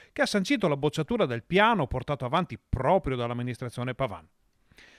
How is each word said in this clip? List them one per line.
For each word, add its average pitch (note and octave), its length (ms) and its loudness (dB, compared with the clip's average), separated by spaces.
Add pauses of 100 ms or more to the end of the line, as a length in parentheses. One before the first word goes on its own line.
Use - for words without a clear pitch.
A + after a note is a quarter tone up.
(100)
che - 120 -2
ha C4 40 4
sancito G#3 420 0
la D3 80 2
bocciatura D#3 500 0
del A#2 180 -6
piano G3+ 420 4
portato C3+ 380 -6
avanti C#3 340 -2
proprio C3+ 580 0
dall'amministrazione A#2+ 800 -6
Pavan. G2+ 320 -6 (720)